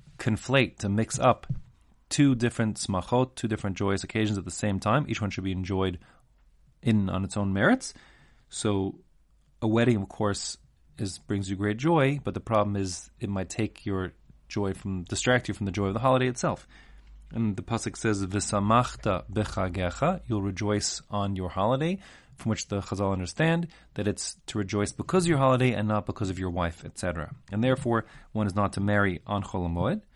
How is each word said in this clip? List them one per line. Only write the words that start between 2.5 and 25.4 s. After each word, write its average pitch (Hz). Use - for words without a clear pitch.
smachot, 123
two -
different 104
joyous 98
occasions 107
at 90
the 92
same 98
time. 123
Each 113
one 104
should 92
be 95
enjoyed 92
in, 107
on 92
its 98
own 98
merits. 160
So 98
a 117
wedding, 113
of 95
course, -
is, 98
brings 98
you 98
great 104
joy, 143
but 98
the 95
problem 104
is 95
it 98
might 98
take -
your 95
joy 98
from, 95
distract 123
you 101
from 98
the 92
joy 101
of 98
the 113
holiday 127
itself. 127
And 110
the 98
pasuk 113
says, 101
"V'samachta 101
b'chagecha," 95
you'll 107
rejoice 104
on 101
your 92
holiday, 135
from -
which -
the 101
Chazal 98
understand 160
that 104
it's -
to -
rejoice 101
because -
of 170
your 151
holiday 127